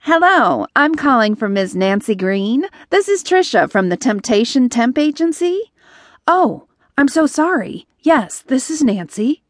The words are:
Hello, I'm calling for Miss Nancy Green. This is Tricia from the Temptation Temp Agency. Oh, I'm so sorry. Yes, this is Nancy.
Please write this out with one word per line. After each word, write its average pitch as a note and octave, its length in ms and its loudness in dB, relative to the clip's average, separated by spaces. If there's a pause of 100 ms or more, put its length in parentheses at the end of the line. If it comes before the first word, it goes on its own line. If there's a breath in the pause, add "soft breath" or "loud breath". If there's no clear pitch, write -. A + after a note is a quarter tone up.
Hello, D#4 720 2
I'm D4+ 180 2
calling B3 400 2
for G#3+ 160 -4
Miss G3 240 -2
Nancy G3 400 0
Green. G3 520 -2 (260 loud breath)
This G4 180 0
is G4+ 140 -2
Tricia F4 480 2
from F#3+ 180 0
the F3 80 -2
Temptation A#3 720 0
Temp A#3+ 300 0
Agency. E4+ 720 -2 (560 soft breath)
Oh, E4 400 0 (280)
I'm C#4+ 120 2
so D#4+ 180 2
sorry. D4 640 -2 (140)
Yes, D4 420 0
this C4 260 -2
is D#4 140 -2
Nancy. G#3+ 680 -2